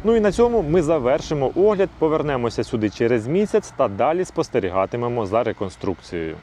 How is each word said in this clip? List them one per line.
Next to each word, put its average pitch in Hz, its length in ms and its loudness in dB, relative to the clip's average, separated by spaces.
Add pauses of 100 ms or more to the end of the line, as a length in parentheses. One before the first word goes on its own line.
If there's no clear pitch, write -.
Ну 226 120 4
і 220 40 4
на 208 120 2
цьому 233 300 2
ми 160 200 2
завершимо 143 720 0
огляд, 196 340 2 (100)
повернемося 143 640 0
сюди 107 260 -2
через 117 360 0
місяць 202 500 0
та 131 120 2
далі 139 360 0
спостерігатимемо 113 1000 -2
за 107 160 0
реконструкцією. 92 1000 -6